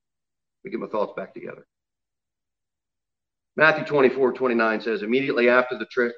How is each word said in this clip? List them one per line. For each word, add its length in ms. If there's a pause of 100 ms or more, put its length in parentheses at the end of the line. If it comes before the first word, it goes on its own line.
(640)
me 80
get 80
my 80
thoughts 300
back 180
together. 320 (1900)
Matthew 280
twenty-four 500
twenty-nine 460
says, 220
"Immediately 460
after 280
the 100
tri-, 320